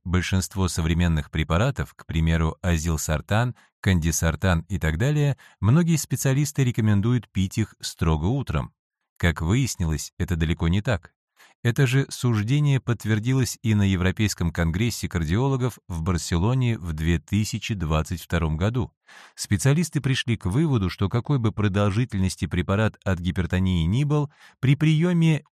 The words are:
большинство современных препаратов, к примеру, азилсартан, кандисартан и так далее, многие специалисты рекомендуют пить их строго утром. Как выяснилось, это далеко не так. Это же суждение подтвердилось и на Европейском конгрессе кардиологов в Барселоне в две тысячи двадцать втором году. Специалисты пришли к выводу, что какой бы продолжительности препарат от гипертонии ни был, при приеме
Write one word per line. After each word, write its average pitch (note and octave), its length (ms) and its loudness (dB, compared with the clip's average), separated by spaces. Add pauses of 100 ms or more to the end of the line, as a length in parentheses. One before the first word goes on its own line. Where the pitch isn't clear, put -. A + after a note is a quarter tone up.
большинство F#2 640 -2
современных E2 640 0
препаратов, D#2+ 640 -2
к - 120 -20
примеру, D#2+ 560 0
азилсартан, E2+ 920 -2 (240)
кандисартан E2+ 880 0
и D#2 100 -4
так D#2+ 200 0
далее, C#3+ 380 0 (240)
многие D#3+ 360 4
специалисты C#3 680 -2
рекомендуют A#2 680 2
пить F#2+ 300 -2
их - 220 -2
строго D#2+ 460 -2
утром. G2+ 460 -4 (460)
Как D#2+ 240 0
выяснилось, E2+ 760 0
это E2+ 200 -2
далеко E2 320 0
не G#2 120 2
так. - 320 -4 (520)
Это B2 220 2
же C3 240 2
суждение B2+ 680 0
подтвердилось A#2 840 -2
и A2 120 2
на G2 160 4
Европейском F#2 640 0
конгрессе F2 560 -2
кардиологов B2 680 -2 (100)
в E2 140 -6
Барселоне G#2 760 0
в E2 140 -8
две D#2+ 260 0
тысячи G#2 560 -4
двадцать D#2+ 460 -2
втором D#2 380 -2
году. G#2+ 340 -2 (420)
Специалисты C#3 680 0
пришли B2+ 340 -2
к - 80 -14
выводу, A2+ 460 0
что G2 180 -2
какой C3 300 -2
бы A2 140 0
продолжительности G2+ 920 0
препарат G2 560 0
от F#2 160 -2
гипертонии F2+ 680 0
ни A#2+ 180 2
был, D3 260 0 (300)
при C#3 160 4
приеме D#3+ 680 2 (140)